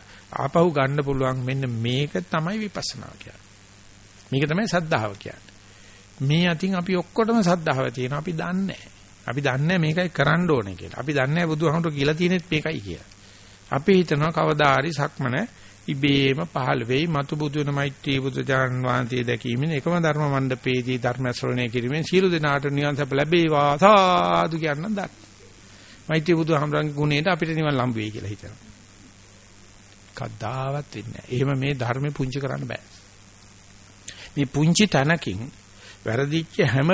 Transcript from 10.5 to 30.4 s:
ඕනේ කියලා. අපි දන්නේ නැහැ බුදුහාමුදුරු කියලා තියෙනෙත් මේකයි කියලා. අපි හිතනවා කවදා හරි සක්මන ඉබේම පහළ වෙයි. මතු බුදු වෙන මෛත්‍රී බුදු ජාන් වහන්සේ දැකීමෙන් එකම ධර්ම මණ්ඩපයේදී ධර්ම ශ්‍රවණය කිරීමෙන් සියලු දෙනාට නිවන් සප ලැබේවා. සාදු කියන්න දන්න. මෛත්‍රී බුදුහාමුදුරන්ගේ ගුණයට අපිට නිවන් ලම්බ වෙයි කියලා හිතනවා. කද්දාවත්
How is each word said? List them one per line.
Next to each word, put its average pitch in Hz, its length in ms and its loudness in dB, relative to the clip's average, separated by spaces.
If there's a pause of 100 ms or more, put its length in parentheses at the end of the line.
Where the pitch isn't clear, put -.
ඕනේ 101 240 0
කියලා. - 260 -10
අපි 139 120 -4
දන්නේ 139 220 2
නැහැ 170 120 2
බුදුහාමුදුරු 160 480 0
කියලා 143 200 2
තියෙනෙත් 175 320 0
මේකයි 156 340 -2
කියලා. 90 280 -12 (600)
අපි 139 260 2
හිතනවා 165 380 2
කවදා 151 420 4
හරි 143 180 0
සක්මන 139 440 -2 (480)
ඉබේම 139 600 2
පහළ 139 380 -2
වෙයි. 131 240 0
මතු 147 280 -2
බුදු 151 240 -4
වෙන 143 120 0
මෛත්‍රී 143 480 -2
බුදු 131 240 -4
ජාන් 127 400 0
වහන්සේ 123 420 0
දැකීමෙන් 120 460 -2
එකම 165 260 0
ධර්ම 156 320 2
මණ්ඩපයේදී 127 720 0
ධර්ම 123 300 -2
ශ්‍රවණය 123 400 -2
කිරීමෙන් 123 360 -2
සියලු 185 240 4
දෙනාට 147 400 0
නිවන් 143 280 0
සප 139 160 -2
ලැබේවා. 147 640 4
සාදු 175 800 4
කියන්න 151 280 -4
දන්න. 202 260 -6 (920)
මෛත්‍රී 160 340 2
බුදුහාමුදුරන්ගේ 151 580 0
ගුණයට 147 340 0
අපිට 170 220 0
නිවන් 156 220 0
ලම්බ 123 220 0
වෙයි 107 160 -4
කියලා 104 220 -8
හිතනවා. 107 260 -14 (1500)
කද්දාවත් 131 800 -6